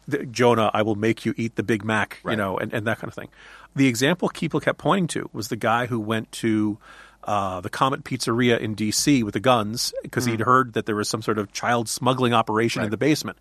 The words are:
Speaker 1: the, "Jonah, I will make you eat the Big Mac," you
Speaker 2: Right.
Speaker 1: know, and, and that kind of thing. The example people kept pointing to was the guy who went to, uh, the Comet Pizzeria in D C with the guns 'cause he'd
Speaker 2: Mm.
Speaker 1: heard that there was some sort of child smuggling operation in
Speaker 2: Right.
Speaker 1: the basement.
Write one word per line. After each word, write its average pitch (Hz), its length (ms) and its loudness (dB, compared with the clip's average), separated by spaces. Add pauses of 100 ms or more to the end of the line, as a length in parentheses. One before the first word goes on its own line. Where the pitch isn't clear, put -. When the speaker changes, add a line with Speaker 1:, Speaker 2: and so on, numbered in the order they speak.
Speaker 1:
the, - 180 -2
"Jonah, 113 480 4
I 107 80 4
will 107 140 2
make 110 280 0
you 113 120 0
eat 117 200 -4
the 113 60 0
Big 104 220 -2
Mac," 107 400 -2
you 92 60 -4
Speaker 2:
Right. 110 80 0
Speaker 1:
know, 98 200 -2
and, 113 140 -4
and 113 140 -4
that 110 120 -2
kind - 100 -10
of 113 60 -12
thing. - 140 -14 (460)
The 135 140 4
example 139 440 0
people 156 280 -4
kept - 180 -2
pointing 170 300 0
to - 240 -6
was 113 160 -8
the 127 80 -4
guy 117 300 0
who 117 140 -4
went 110 320 -4
to, 107 460 0 (460)
uh, 98 360 -2
the 95 100 -8
Comet 139 340 0
Pizzeria 123 540 2
in 107 160 -4
D 107 180 -2
C 143 320 2
with 104 100 -4
the 107 60 -2
guns 113 520 0 (180)
'cause 127 140 -2
he'd 113 160 -2
Speaker 2:
Mm. 107 60 0
Speaker 1:
heard 127 280 4
that 113 120 -2
there 107 100 -2
was 104 120 -2
some 110 140 -4
sort 110 160 -2
of 101 140 -6
child 117 360 0
smuggling 127 440 0
operation 113 480 2
in 110 60 0
Speaker 2:
Right. 104 60 -4
Speaker 1:
the 107 40 0
basement. 131 440 0